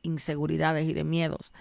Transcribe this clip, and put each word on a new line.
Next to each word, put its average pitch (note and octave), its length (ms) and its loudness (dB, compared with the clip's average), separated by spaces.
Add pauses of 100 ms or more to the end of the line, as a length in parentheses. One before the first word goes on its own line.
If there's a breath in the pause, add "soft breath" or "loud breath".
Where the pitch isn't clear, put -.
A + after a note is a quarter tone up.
inseguridades D#3+ 880 0
y D#3 40 0
de D#3 100 -2
miedos. D#3+ 580 -2